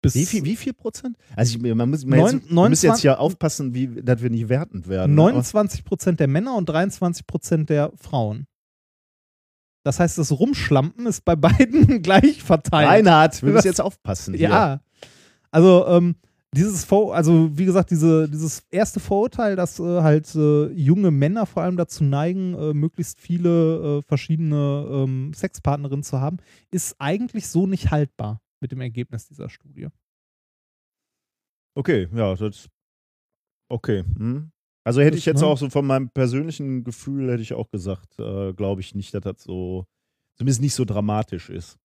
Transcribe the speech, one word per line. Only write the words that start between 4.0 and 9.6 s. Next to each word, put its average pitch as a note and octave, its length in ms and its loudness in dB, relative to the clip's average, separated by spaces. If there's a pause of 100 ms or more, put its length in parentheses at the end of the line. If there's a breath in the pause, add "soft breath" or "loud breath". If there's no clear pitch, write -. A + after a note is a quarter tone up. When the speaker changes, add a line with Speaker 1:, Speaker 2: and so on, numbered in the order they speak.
Speaker 2:
dass B2 200 0
wir B2 60 -2
nicht A2+ 220 -2
wertend B2 360 -4
werden, F#2+ 280 0
ne? D3+ 80 6
Speaker 1:
Neunundzwanzig G#3 640 2
Prozent F3+ 360 -2
der C#3+ 80 2
Männer G3+ 280 -2
und F3+ 120 -4
dreiundzwanzig F3 580 -4
Prozent D#3 440 -4
der D3 260 0
Frauen. A#2 500 -4 (1400)